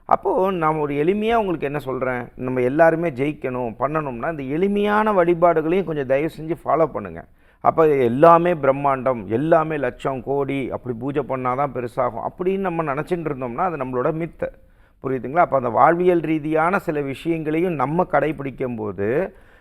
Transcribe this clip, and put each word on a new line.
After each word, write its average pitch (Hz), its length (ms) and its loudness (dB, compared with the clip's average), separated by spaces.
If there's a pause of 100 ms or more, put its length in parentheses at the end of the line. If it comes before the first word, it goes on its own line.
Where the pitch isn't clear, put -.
அப்போ 196 460 2
நான் 156 260 0
ஒரு 147 160 -2
எளிமையா 208 420 0
உங்களுக்கு 175 300 0
என்ன 143 140 -2
சொல்றேன், 127 560 -4
நம்ம 127 260 -2
எல்லாருமே 160 480 4
ஜெயிக்கணும், 127 680 -6
பண்ணணும்னா, 139 520 -4
இந்த 147 120 -8
எளிமையான 202 680 0
வழிபாடுகளையும் 170 680 4
கொஞ்சம் 147 240 -4
தயவு 143 220 0 (120)
செஞ்சு 160 140 -6 (100)
ஃபாலோ 151 200 4
பண்ணுங்க. 95 400 -8 (340)
அப்ப 156 280 4
எல்லாமே 156 640 6
பிரம்மாண்டம், 135 720 0
எல்லாமே 156 520 2
லட்சம் 131 460 -4
கோடி, 139 480 -2
அப்படி 120 240 -8
பூஜை 135 280 -4
பண்ணாதான் 127 500 -4
பெருசாகும் 123 540 -4
அப்படின்னு 190 300 -4
நம்ம 175 260 -2
நினைச்சிட்டு 151 480 -4
இருந்தோம்னா, 127 240 -6
அது 170 220 -2
நம்மளோட 131 360 -2
மித்து. 160 380 -6 (520)
புரியுதுங்களா? 131 340 -4
அப்ப 139 200 2
அந்த 120 120 0
வாழ்வியல் 170 500 4
ரீதியான 156 600 0
சில 147 220 -4
விஷயங்களையும் 160 720 -2
நம்ம 151 300 0
கடைபிடிக்கும் 139 720 -2
போது, 107 600 -2 (260)